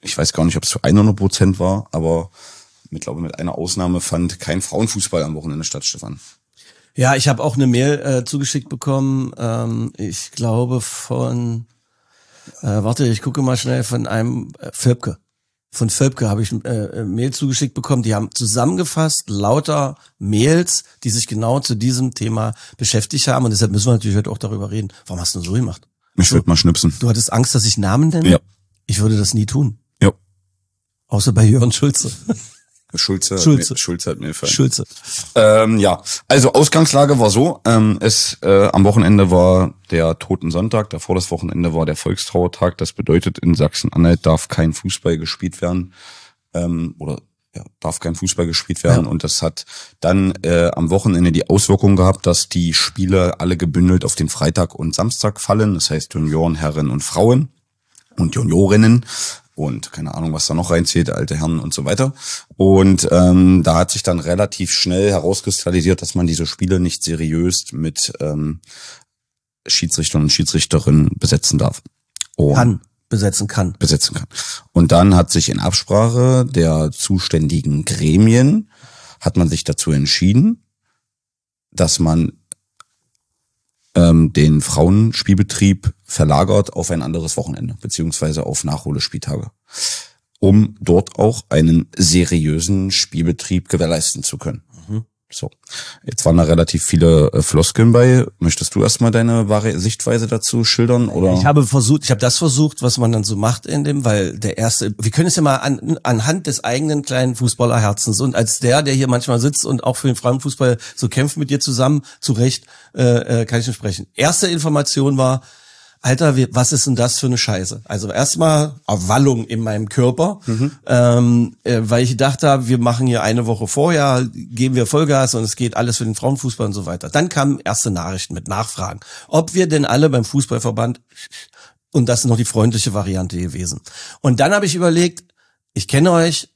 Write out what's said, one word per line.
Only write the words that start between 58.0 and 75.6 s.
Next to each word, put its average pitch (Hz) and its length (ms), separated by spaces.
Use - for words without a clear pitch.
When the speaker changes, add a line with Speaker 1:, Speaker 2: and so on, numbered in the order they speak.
Speaker 1:
und 82 160
Juniorinnen 110 720
und 67 380
keine 78 220
Ahnung, 82 180
was 78 140
da 78 80
noch 87 160
reinzählt, 85 400
alte - 260
Herren 80 240
und 64 140
so 71 100
weiter. 127 300
Und, 95 560
ähm, 90 500
da 82 140
hat 85 140
sich - 120
dann 87 160
relativ 85 540
schnell 95 380
herauskristallisiert, 90 920
dass - 140
man 87 120
diese 82 200
Spiele 92 340
nicht 90 220
seriös 82 720
mit, - 480
ähm, 76 400
Schiedsrichtern - 560
und 76 100
Schiedsrichterinnen 78 840
besetzen - 420
darf. - 240
Und 143 180
Speaker 2:
Kann. 120 260
Besetzen 104 360
kann. 98 320
Speaker 1:
Besetzen - 360
kann. - 100
Und 85 180
dann 92 240
hat 87 160
sich - 200
in - 100